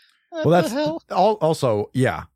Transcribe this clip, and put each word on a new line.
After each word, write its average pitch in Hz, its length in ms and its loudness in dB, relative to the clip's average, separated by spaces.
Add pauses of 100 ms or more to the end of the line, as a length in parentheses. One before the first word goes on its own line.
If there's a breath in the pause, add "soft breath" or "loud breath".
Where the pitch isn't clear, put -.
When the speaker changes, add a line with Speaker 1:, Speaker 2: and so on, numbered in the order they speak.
(300 soft breath)
Speaker 1:
What 330 160 -4
Speaker 2:
Well, 165 100 6
Speaker 1:
the 175 60 4
Speaker 2:
that's 247 120 -4
Speaker 1:
hell? 302 360 -4
Speaker 2:
al-, 214 300 2
also, 127 520 0
yeah. 101 320 -2 (100)